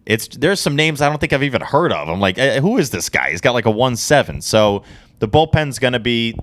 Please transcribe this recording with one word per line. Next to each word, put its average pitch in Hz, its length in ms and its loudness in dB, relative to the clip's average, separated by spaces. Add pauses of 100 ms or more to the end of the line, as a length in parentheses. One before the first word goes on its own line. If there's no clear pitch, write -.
it's, 110 220 -2
there's 175 320 -2
some 147 160 -2
names 151 260 0
I 143 80 2
don't 147 100 -4
think 165 140 -4
I've 135 100 0
even 131 180 -2
heard 151 300 0
of. 78 180 -4
I'm 87 100 -2
like, 95 180 0
"Eh, 127 220 2
who 202 180 2
is 147 140 0
this 87 180 -4
guy?" 67 220 -2
He's 85 100 -6
got, 127 120 2
like, 117 120 0
a 113 60 4
one 120 240 0
seven. 113 460 0
So 104 420 2 (360)
the 113 80 0
bullpen's 151 520 0
gonna 123 200 0
be 117 440 0